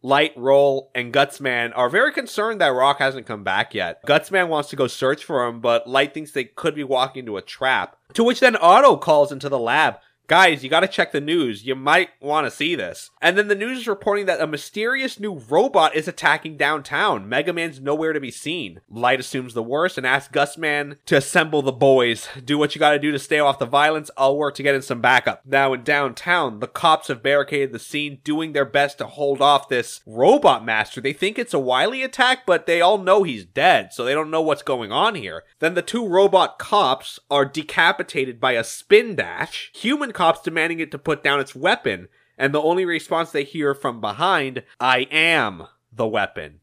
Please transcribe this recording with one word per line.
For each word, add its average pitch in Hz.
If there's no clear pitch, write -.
Light, 143
Roll, 139
and 120
Gutsman 127
are 123
very 247
concerned 220
that 156
Rock 131
hasn't 135
come 104
back 98
yet. 90
Gutsman 170
wants 151
to 139
go 135
search 139
for 127
him, 117
but 117
Light 139
thinks 156
they 127
could 156
be 147
walking 131
into 110
a 92
trap. 123
To 233
which 240
then 240
Otto 208
calls 147
into 139
the 135
lab. 123
"Guys, 165
you 131
gotta 170
check -
the 147
news. 143
You 131
might 147
wanna 147
see 165
this." 90
And 170
then 208
the 208
news 247
is 226
reporting 202
that 175
a 156
mysterious 226
new 196
robot 170
is 151
attacking 156
downtown. 147
Mega 147
Man's 165
nowhere 156
to 151
be 131
seen. 117
Light 120
assumes 127
the 113
worst 147
and 131
asks 135
Gusman 147
to 156
assemble 151
the 131
boys. 123
"Do 143
what 147
you 151
gotta 147
do 147
to 143
stay 151
off 139
the 131
violence. 147
I'll 135
work 147
to -
get 139
in 135
some 120
backup." 123
Now 135
in 127
downtown, 143
the 123
cops -
have 120
barricaded 139
the 113
scene, 147
doing 156
their 143
best 139
to 110
hold 143
off 143
this -
robot 131
master. 110
They 135
think 202
it's 233
a 147
Wily 147
attack, 254
but 175
they 170
all 196
know 190
he's 113
dead, 131
so 120
they 131
don't 156
know 160
what's 151
going 117
on 196
here. 90
Then 165
the 175
two 226
robot 180
cops -
are 143
decapitated 151
by 127
a 113
spin 214
dash. -
Human 277
cops 165
demanding 165
it 151
to 151
put 147
down 143
its 139
weapon. 131
And 139
the 151
only 175
response 165
they 143
hear 143
from 123
behind, 131
"I 127
am 147
the 113
weapon." 90